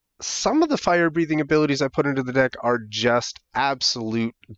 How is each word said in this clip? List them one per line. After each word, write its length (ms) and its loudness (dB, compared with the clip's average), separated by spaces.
Some 420 0
of 60 0
the 80 0
fire 320 2
breathing 300 0
abilities 420 2
I 60 0
put 200 0
into 160 0
the 100 -6
deck 280 2
are 180 2
just 500 0
absolute 800 -2